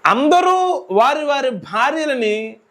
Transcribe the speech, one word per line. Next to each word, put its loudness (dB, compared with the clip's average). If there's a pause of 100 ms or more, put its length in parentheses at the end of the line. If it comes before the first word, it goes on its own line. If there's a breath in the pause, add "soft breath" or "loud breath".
అందరూ 2
వారి 2
వారి -2
భార్యలని -4 (140)